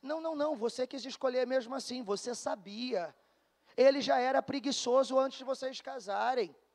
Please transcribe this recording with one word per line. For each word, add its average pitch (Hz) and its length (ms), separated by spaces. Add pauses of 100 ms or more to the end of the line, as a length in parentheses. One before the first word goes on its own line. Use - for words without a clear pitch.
Não, 302 180
não, 320 160
não, 294 180
você 240 320
quis 247 200
escolher 254 400
mesmo 254 280
assim, 254 280
você 202 320
sabia. 208 800 (600)
Ele 269 260
já 262 160
era 262 240
preguiçoso 262 760
antes 262 200
de 262 60
vocês 262 360
casarem. 220 720 (200)